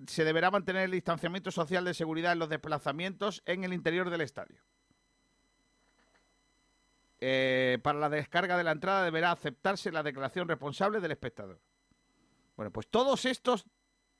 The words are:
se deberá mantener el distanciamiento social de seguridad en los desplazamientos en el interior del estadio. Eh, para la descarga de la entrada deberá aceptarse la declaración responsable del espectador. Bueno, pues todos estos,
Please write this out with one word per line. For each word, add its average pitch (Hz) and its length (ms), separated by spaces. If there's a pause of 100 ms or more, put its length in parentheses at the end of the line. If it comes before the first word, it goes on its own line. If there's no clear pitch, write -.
se - 180
deberá 165 280
mantener 190 320
el 185 80
distanciamiento 175 580
social 175 340
de 180 100
seguridad 165 380
en 175 60
los 160 100
desplazamientos 156 1000
en 185 180
el 180 80
interior 170 380
del 170 100
estadio. - 400 (2500)
Eh, 131 640
para 147 160
la 151 100
descarga 175 480
de 175 80
la 165 80
entrada 185 320
deberá 170 280
aceptarse 180 580
la 160 140
declaración 139 420
responsable 170 540
del 170 100
espectador. 104 500 (960)
Bueno, 107 140
pues 110 180
todos 254 360
estos, 247 400 (560)